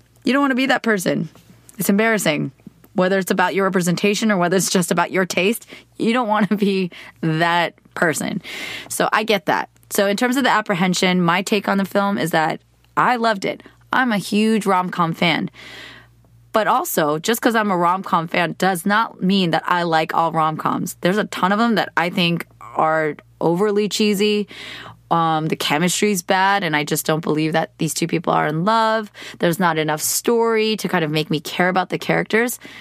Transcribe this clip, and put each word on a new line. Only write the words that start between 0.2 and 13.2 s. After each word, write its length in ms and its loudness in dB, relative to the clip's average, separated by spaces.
You 80 0
don't 100 2
wanna 120 0
be 120 0
that 160 0
person. 460 0
It's 100 -6
embarrassing. 640 0
Whether 240 2
it's 140 -2
about 240 0
your 80 0
representation 680 0
or 60 2
whether 200 2
it's 140 0
just 220 0
about 180 0
your 160 0
taste, 400 -2
you 140 0
don't 160 0
wanna 280 0
be 340 0
that 520 0
person. 480 -2
So 240 -2
I 120 2
get 220 0
that. 220 0
So 160 2
in 100 0
terms 200 0
of 80 2
the 60 4
apprehension, 720 2
my 200 2
take 260 0
on 100 2
the 60 0
film 340 -2
is 120 -2
that 300 0
I 200 4
loved 280 0